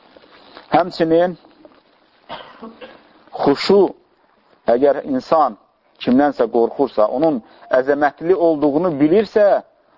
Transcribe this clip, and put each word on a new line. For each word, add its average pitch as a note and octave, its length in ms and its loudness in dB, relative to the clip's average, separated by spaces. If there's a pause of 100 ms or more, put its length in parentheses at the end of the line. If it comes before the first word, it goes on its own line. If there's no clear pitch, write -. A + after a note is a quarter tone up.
(720)
Həmçinin E3 680 0 (2000)
xuşu, F#3+ 500 2 (840)
əgər C3 380 0
insan C3+ 540 -2 (420)
kimdənsə C3 500 0
qorxursa, A#2 560 0
onun C3 360 -2 (280)
əzəmətli C#3+ 640 0
olduğunu D#3 640 0
bilirsə, F#3 640 0 (360)